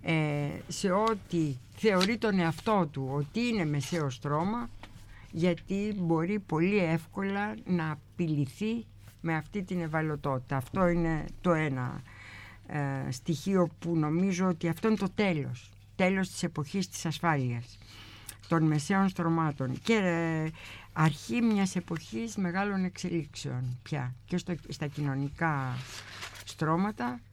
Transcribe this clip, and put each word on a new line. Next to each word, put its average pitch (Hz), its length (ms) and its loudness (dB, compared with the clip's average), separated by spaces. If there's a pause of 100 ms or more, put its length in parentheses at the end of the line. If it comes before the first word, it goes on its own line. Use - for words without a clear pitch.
ε, 151 460 0 (200)
σε 185 240 0
ό,τι 185 640 2 (200)
θεωρεί 202 420 4
τον 208 220 2
εαυτό 170 520 2
του 135 200 -4
ότι 147 280 -2
είναι 226 260 2
μεσαίο 147 440 0
στρώμα, 175 600 -2 (640)
γιατί 185 640 0
μπορεί 175 420 2
πολύ 185 380 2
εύκολα 196 760 0 (100)
να 165 260 0
απειληθεί 170 960 -2 (360)
με 165 140 0
αυτή 160 280 -4
την 180 180 -2
ευαλωτότητα. 151 760 -2
Αυτό 180 300 2
είναι 165 380 2 (160)
το 180 100 4
ένα, 135 500 0 (680)
ε, 139 440 -2
στοιχείο 175 580 2 (100)
που 170 180 0
νομίζω 175 500 2
ότι 175 200 0
αυτό 165 200 0
είναι 220 100 4
το 196 180 0
τέλος. 151 540 0 (260)
Τέλος 190 340 2
της - 140 -6
εποχής 175 460 -2
της - 160 -10
ασφάλειας, 135 720 0 (720)
των 165 160 6
μεσαίων 170 460 4
στρωμάτων 156 760 0
και, 226 100 4
ε, 165 560 2 (440)
αρχή 160 480 2
μιας 202 340 2
εποχής 214 600 -4
μεγάλων 190 480 0
εξελίξεων 147 1000 -4
πια 127 300 -4 (120)
και 180 120 -2
στο, 175 180 -4 (140)
στα 147 180 -6
κοινωνικά 143 880 -2 (680)
στρώματα 208 760 0 (140)